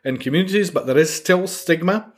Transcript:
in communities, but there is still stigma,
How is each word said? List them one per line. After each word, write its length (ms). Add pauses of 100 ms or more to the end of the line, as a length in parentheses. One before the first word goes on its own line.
in 140
communities, 540
but 160
there 100
is 160
still 340
stigma, 720